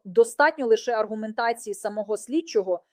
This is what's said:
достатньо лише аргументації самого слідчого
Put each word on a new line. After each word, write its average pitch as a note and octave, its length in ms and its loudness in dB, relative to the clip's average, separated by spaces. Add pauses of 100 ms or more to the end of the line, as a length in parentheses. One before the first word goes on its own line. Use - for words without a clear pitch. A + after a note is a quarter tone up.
достатньо A#3 640 2
лише A3 240 2
аргументації A3 800 -2
самого G#3 440 -4
слідчого A3 760 -2